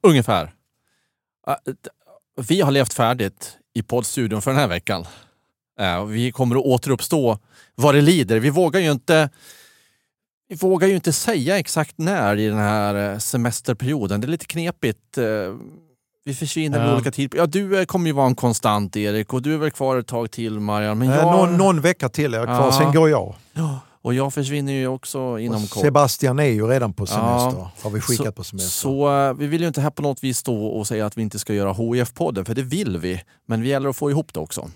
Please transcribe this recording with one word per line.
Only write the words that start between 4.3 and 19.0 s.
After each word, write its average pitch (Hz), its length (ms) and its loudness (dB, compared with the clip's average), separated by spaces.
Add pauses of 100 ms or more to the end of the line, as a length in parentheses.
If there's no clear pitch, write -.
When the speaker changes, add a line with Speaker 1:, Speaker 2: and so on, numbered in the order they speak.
Speaker 1:
för 135 100 -2
den 135 80 2
här 139 80 2
veckan. 87 380 -4 (760)
Äh, 92 260 -2
vi 117 260 -2
kommer 123 240 0
att 131 100 2
återuppstå 127 720 0 (360)
vad 139 200 6
det 147 60 8
lider. 139 380 4
Vi 127 100 2
vågar 170 300 2
ju 160 120 2
inte, 151 380 2 (1200)
vi 180 60 -12
vågar 185 320 4
ju 196 80 4
inte 160 180 0
säga 185 460 0
exakt - 380 -4
när 156 400 0
i 107 100 0
den 107 100 0
här, 104 560 0
eh, 107 40 -8
semesterperioden. 120 1040 -2
Det 123 60 -6
är - 20 -6
lite 165 160 -6
knepigt, - 720 -6
eh, 123 80 0 (1000)
vi 143 100 -8
försvinner 147 440 -4
vid 117 100 2
Speaker 2:
Ja. 117 60 4
Speaker 1:
olika 123 160 0
tidpunkter. 139 280 -4
Ja, 170 60 4 (220)
du, 190 120 2
eh, 180 60 0
kommer 175 220 -2
ju 156 60 0
vara 135 140 4
en 131 80 4
konstant, 104 600 0
Erik, 104 380 -2